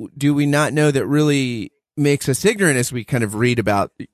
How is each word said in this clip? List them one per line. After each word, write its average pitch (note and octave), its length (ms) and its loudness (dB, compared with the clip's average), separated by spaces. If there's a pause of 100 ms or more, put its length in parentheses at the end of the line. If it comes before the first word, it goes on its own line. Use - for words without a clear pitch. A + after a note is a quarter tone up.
(160)
do C#3+ 160 0
we C#3+ 140 0
not C#3+ 260 0
know D3+ 180 2
that C3 160 0
really C3+ 680 0 (240)
makes C#3+ 320 0
us C3 160 -2
ignorant F#3+ 340 2
as B2 140 -2
we A#2+ 120 -8
kind A#2+ 200 -2
of G#2 100 -4
read A#2 240 0
about, G2+ 340 0 (220)